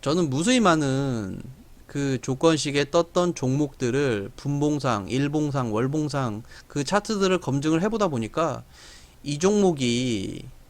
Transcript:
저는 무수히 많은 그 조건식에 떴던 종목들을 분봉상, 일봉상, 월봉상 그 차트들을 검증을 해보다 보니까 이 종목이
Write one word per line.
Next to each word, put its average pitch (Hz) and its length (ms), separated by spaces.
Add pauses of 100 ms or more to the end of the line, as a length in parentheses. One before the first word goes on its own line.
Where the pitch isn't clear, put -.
저는 160 260
무수히 185 320
많은 135 800 (460)
그 139 340
조건식에 143 720
떴던 175 440
종목들을 131 1000
분봉상, 143 720
일봉상, 143 640
월봉상 131 720 (240)
그 147 180
차트들을 196 560
검증을 151 420
해보다 208 260
보니까 123 560 (580)
이 147 160
종목이 131 1040 (260)